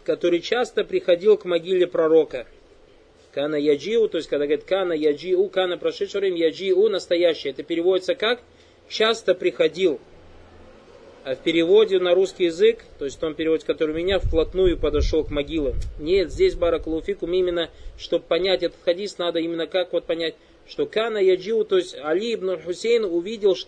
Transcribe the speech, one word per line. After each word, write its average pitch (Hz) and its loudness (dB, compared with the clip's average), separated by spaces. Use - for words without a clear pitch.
который 175 0
часто 226 -2
приходил 185 2
к - -8
могиле 175 0
пророка. 160 2
Кана 147 -2
яджиу, 151 0
то - -4
есть 156 -6
когда 147 0
говорит 143 -2
кана 185 -2
яджиу, 160 0
кана 180 -2
прошедшее 180 -4
время, 190 0
яджиу 175 2
настоящее. 170 0
Это 147 -10
переводится 180 0
как 226 -2
«часто 220 0
приходил». 165 0
А 135 -6
в - -18
переводе 185 4
на 180 2
русский 185 2
язык, 190 2
то 147 -6
есть 135 -8
в - -20
том 160 -4
переводе, 160 0
который 156 -2
у 156 -4
меня, 185 0
«вплотную 165 0
подошел 147 0
к - -6
могилам». 147 -4
Нет, 165 0
здесь, 170 2
баракаллаху 160 -2
фикум, 185 -6
именно, 175 0
чтобы - -4
понять 180 0
этот - -6
хадис, 180 -2
надо 170 -2
именно 165 -4
как 180 -4
вот 165 0
понять, 165 -4
что - -4
кана 220 -2
яджиу, 185 2
то 196 0
есть - -2
Али 180 -2
ибн 185 -4
Хусейн 214 -2
увидел 190 0
ш-, - -12